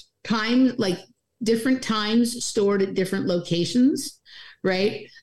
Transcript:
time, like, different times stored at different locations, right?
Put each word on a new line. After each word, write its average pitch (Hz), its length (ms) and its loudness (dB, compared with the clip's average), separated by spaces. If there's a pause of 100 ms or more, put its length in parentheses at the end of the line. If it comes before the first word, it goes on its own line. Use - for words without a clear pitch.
(240)
time, 233 520 2
like, 185 220 -2 (440)
different 233 400 0
times 226 640 0
stored 202 380 0
at 196 120 -2
different 190 320 -2
locations, 175 920 0 (420)
right? 196 440 -2 (160)